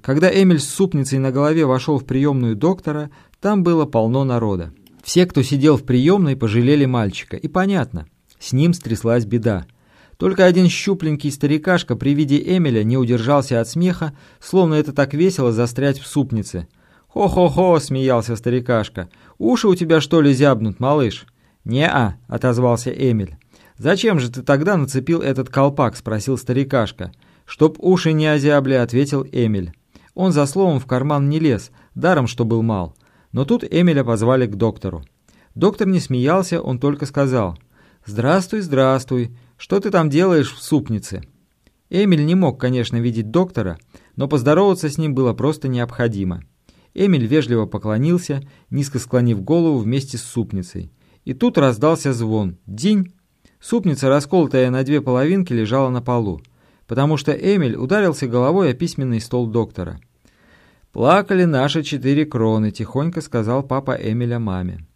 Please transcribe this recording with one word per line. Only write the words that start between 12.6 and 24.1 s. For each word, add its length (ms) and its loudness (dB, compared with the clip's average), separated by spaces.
не 140 0
удержался 640 0
от 80 -4
смеха, 460 -2
словно 320 2
это 220 0
так 180 0
весело 400 2
застрять 460 -2
в 80 -16
супнице. 600 -4
"Хо-хо-хо!" — 720 2
смеялся 560 -2
старикашка. 760 -4
"Уши 320 2
у 60 6
тебя, 260 2
что 220 2
ли, 100 6
зябнут, 480 2
малыш?" 460 -2
"Не-а!" — 520 0
отозвался 640 0
Эмиль. 460 -2
"Зачем 420 2